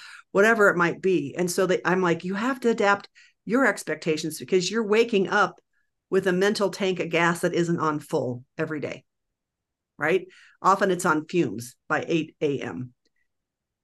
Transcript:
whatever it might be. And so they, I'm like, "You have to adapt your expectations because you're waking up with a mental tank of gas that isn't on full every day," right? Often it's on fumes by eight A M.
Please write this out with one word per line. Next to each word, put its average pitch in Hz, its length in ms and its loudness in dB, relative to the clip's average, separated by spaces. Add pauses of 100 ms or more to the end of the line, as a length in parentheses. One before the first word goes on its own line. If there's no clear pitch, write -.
(300)
whatever 208 380 4
it 170 80 2
might 170 260 0
be. 156 340 0
And 175 140 -2
so 190 160 0
they, 180 180 2
I'm 185 180 2
like, 170 200 0
"You 185 120 -6
have 254 260 -4
to 233 100 0
adapt 202 380 0 (380)
your 240 200 2
expectations 156 720 -4
because 180 320 0
you're 220 160 -2
waking 208 420 2
up 196 320 0 (480)
with 185 180 0
a 185 60 2
mental 196 380 0
tank 185 280 -4
of 165 120 -6
gas 170 300 2
that 175 120 0
isn't 170 260 0
on 151 220 -2
full 127 440 -6 (120)
every 156 240 -6
day," - 240 -10 (960)
right? 170 280 0 (360)
Often 190 280 4
it's 180 140 0
on 156 220 2
fumes 120 500 -2 (120)
by 147 200 -2
eight 160 320 -2
A 143 200 -2
M. 123 340 -10 (880)